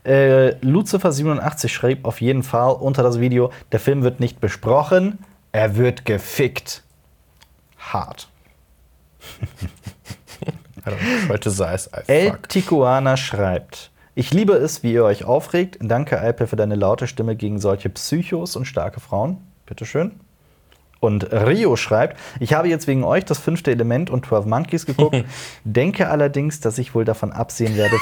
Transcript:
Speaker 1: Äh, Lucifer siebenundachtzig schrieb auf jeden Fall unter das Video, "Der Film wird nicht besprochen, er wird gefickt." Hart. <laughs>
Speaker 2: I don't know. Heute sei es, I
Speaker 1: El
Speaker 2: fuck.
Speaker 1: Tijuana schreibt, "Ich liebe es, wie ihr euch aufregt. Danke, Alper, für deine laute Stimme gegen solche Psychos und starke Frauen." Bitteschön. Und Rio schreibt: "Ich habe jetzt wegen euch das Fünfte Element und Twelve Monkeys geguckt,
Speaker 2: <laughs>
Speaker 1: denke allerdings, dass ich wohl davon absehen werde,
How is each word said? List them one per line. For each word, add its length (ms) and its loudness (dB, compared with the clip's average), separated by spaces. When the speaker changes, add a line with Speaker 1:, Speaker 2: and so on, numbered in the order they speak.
Speaker 1:
Äh, 560 6
Lucifer 500 2
siebenundachtzig 600 -2
schrieb 320 0
auf 160 -4
jeden 220 2
Fall 300 2
unter 300 0
das 180 2
Video, 300 2
"Der 80 2
Film 220 0
wird 180 0
nicht 180 -4
besprochen, 800 2
er 240 0
wird 280 2
gefickt." 800 -4
Hart. 500 -10
<laughs> 200 -20
Speaker 2:
I 40 -6
don't 80 -6
know. 300 -2
Heute 220 -2
sei 240 -2
es, 120 -6
I 140 -14
Speaker 1:
El 200 4
Speaker 2:
fuck. 180 -8
Speaker 1:
Tijuana 680 2
schreibt, 720 -4
"Ich 160 -2
liebe 220 4
es, 280 0
wie 100 0
ihr 120 6
euch 200 2
aufregt. 560 0
Danke, 400 0
Alper, 260 0
für 100 -4
deine 180 0
laute 320 0
Stimme 300 -4
gegen 240 -4
solche 280 0
Psychos 680 -4
und 80 -6
starke 360 -6
Frauen." 380 -4
Bitteschön. 460 -6
Und 280 0
Rio 440 4
schreibt: 420 0
"Ich 140 0
habe 140 2
jetzt 180 -2
wegen 180 2
euch 200 2
das 140 -2
Fünfte 320 -2
Element 400 0
und 140 -2
Twelve 240 0
Monkeys 380 -2
geguckt, 380 2
Speaker 2:
<laughs> 200 -18
Speaker 1:
denke 440 2
allerdings, 520 0
dass 180 -2
ich 160 -6
wohl 100 2
davon 280 -2
absehen 440 -4
werde, 260 2